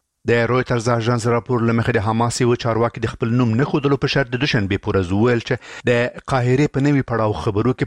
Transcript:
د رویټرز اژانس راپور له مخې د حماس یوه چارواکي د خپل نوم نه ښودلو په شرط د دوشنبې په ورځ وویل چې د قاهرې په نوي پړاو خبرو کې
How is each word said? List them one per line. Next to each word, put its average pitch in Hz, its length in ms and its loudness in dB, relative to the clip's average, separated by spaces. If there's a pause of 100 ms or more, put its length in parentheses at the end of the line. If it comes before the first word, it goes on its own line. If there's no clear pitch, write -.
(300)
د 117 200 2
رویټرز 123 440 0
اژانس 117 400 0
راپور 120 320 0
له 117 140 2
مخې 117 180 0
د 101 80 0
حماس 117 360 0
یوه 120 220 2
چارواکي 113 400 0
د 110 100 -4
خپل 117 280 -2
نوم 117 160 2
نه 143 120 0
ښودلو 139 340 0
په 139 100 -2
شرط 135 180 0
د 123 100 -4
دوشنبې 98 440 -2
په 101 80 -2
ورځ 95 200 0
وویل 117 360 2
چې 131 60 0 (340)
د 120 420 -2
قاهرې 127 460 2
په 135 100 0
نوي 139 240 2
پړاو 110 320 -2
خبرو 113 340 0
کې - 100 -2